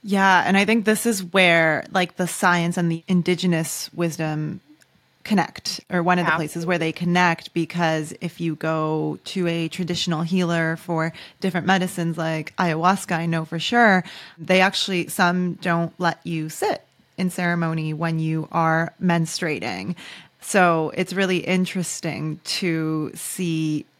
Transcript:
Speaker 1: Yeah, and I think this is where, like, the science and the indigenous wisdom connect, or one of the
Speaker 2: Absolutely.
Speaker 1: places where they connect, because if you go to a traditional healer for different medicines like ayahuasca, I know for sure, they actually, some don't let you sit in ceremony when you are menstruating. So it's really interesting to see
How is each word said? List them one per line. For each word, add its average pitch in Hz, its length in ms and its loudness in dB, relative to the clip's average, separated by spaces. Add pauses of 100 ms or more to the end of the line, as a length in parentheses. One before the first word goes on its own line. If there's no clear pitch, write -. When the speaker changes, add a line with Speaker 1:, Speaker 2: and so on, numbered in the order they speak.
Speaker 1:
Yeah, 196 420 4
and 196 120 4
I 202 80 4
think 214 200 2
this 214 200 2
is 202 180 0
where, 170 680 4
like, 180 260 0
the 180 100 0
science 175 500 0
and 170 140 0
the 165 160 -4
indigenous 175 840 0
wisdom 160 640 -4 (640)
connect, - 680 -2
or 175 120 -2
one 180 180 2
of 175 60 0
the 165 60 0
Speaker 2:
Absolutely. 160 160 0
Speaker 1:
places 170 180 -8
where 175 120 0
they 165 160 -2
connect, 175 600 0
because 160 680 -2
if 170 180 -10
you 165 160 -2
go 156 720 -2
to 180 220 -4
a 165 200 -2
traditional 170 540 -4
healer 165 560 0
for 165 340 -2 (300)
different 180 260 -2
medicines 175 500 0
like 160 380 -4
ayahuasca, 175 640 0
I 170 80 -2
know 165 180 0
for 165 160 -6
sure, 214 460 4 (320)
they 185 240 4
actually, 190 480 0
some 180 460 2
don't 170 440 -2
let 175 260 -2
you 160 220 -4
sit - 380 -4 (320)
in 185 120 0
ceremony 165 640 -2
when 160 260 -2
you 160 340 -2
are 165 400 2 (100)
menstruating. 160 920 -2 (440)
So 170 560 2
it's 185 160 -2
really 185 280 0
interesting 170 1080 -4
to 160 680 -2
see 160 680 -4 (140)